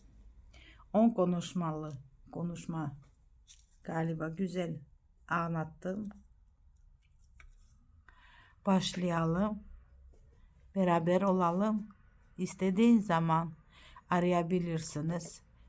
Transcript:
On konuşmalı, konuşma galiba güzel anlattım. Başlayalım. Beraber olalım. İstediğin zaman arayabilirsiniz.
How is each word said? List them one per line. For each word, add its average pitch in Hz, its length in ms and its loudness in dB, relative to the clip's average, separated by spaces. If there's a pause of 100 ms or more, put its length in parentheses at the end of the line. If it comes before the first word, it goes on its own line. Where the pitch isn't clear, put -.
(920)
On 226 180 6
konuşmalı, 170 840 -2 (400)
konuşma 165 640 -8 (880)
galiba 165 440 -4
güzel 170 480 -4 (520)
anlattım. 170 800 -4 (2500)
Başlayalım. 180 960 0 (1120)
Beraber 180 480 4
olalım. 196 640 2 (500)
İstediğin 196 640 4
zaman 165 520 0 (580)
arayabilirsiniz. 170 1300 0 (260)